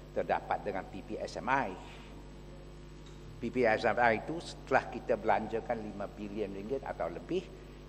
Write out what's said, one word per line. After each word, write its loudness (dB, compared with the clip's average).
terdapat 2
dengan -2
P -10
P -6
S -6
M 0
I. 4
P -2
P 4
S 6
M 6
I 6
itu -4
setelah 2
kita 2
belanjakan 2
lima -6
bilion -4
ringgit -4
atau -2
lebih, -2